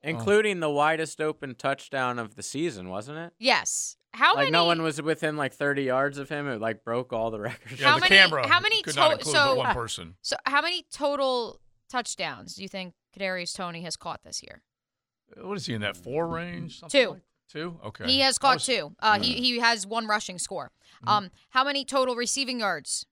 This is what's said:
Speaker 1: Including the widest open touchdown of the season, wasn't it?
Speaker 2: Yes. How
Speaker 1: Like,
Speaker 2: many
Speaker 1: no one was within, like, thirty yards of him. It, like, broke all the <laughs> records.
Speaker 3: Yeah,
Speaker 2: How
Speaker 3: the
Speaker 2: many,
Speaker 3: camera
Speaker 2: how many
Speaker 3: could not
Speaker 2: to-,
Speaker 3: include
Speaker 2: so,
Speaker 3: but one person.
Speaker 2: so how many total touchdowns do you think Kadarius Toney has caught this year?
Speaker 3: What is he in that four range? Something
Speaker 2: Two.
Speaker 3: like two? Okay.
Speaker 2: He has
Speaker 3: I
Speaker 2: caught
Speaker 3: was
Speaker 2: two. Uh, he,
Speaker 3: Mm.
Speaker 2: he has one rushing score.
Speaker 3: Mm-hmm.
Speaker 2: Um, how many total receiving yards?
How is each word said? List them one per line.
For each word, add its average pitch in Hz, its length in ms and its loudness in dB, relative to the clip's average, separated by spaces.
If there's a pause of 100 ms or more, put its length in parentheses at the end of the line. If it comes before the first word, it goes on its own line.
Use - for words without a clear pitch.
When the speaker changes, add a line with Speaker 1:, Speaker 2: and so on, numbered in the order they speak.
Speaker 1:
Including 190 540 2
the 156 100 0
widest 156 520 2
open 147 340 -4
touchdown 131 640 -2
of 110 160 -8
the - 80 -14
season, 127 460 -6
wasn't 113 300 -8
it? 170 200 -12
Speaker 2:
Yes. - 560 0 (180)
How 269 220 4
Speaker 1:
Like, - 80 0
Speaker 2:
many 170 80 2
Speaker 1:
no 170 140 6
one 170 180 2
was 156 180 -2
within, 151 360 -2
like, 135 160 -2
thirty 143 300 0
yards 135 360 0
of 135 100 -12
him. 147 180 -6
It, 120 140 -4
like, 113 220 -4
broke 120 300 -4
all 113 180 -2
the 110 80 -8
<laughs> - 20 -8
records. 120 380 -10
Speaker 3:
Yeah, - 80 4
Speaker 2:
How 294 80 8
Speaker 3:
the 311 60 2
Speaker 2:
many, 370 140 6
Speaker 3:
camera 381 320 8
Speaker 2:
how 349 120 4
many 427 240 0
Speaker 3:
could 147 120 -4
not 285 120 6
Speaker 2:
to-, 311 60 6
Speaker 3:
include - 220 -2
Speaker 2:
so, 294 120 6
Speaker 3:
but 262 100 2
one 220 160 0
person. 110 480 -6
Speaker 2:
so - 140 -4 (100)
how 277 160 2
many 349 300 -4
total 269 680 -2 (300)
touchdowns 170 680 -6
do 190 60 -14
you 196 60 -10
think 185 260 -10 (240)
Kadarius 185 380 -4
Toney 170 280 -8
has 165 120 -8
caught - 280 -12
this - 200 -12
year? - 180 -20 (800)
Speaker 3:
What 190 160 -8
is 143 80 -8
he - 80 -4
in 107 80 -4
that 104 160 -4
four 139 300 -4
range? 170 540 -8
Something 254 240 4
Speaker 2:
Two. 190 60 -4
Speaker 3:
like - 100 -14 (280)
two? 165 360 -10
Okay. - 200 -12
Speaker 2:
He 262 140 2
has 269 200 2
Speaker 3:
I - 20 -6
Speaker 2:
caught 269 160 6
Speaker 3:
was - 80 -6
Speaker 2:
two. 190 340 -2
Uh, 214 200 4
he, 240 140 0
Speaker 3:
Mm. 240 40 -4
Speaker 2:
he 247 220 0
has 233 280 2
one 226 180 -4
rushing 208 320 -2
score. 165 320 -8 (360)
Speaker 3:
Mm-hmm. - 40 -2
Speaker 2:
Um, 202 220 2 (200)
how 262 120 4
many 277 220 -2
total 254 300 2
receiving 247 440 -2
yards? 175 520 -2